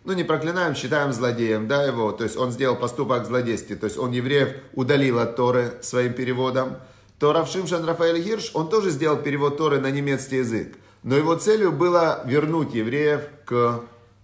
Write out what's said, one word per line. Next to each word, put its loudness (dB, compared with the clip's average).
ну, -4
не 0
проклинаем, 0
считаем -2
злодеем, 0
да, 2
его, 0
то -4
есть -4
он 0
сделал 0
поступок -2
злодейства, -2
то -4
есть -2
он -2
евреев 2
удалил 2
от -2
Торы 2
своим 0
переводом, -2
то 6
рав 2
Шимшон -2
Рафаэль 2
Гирш, -4
он -2
тоже 2
сделал 0
перевод -2
Торы 2
на 0
немецкий -2
язык. -2
Но 2
его 4
целью 4
было 2
вернуть 0
евреев 0
к 0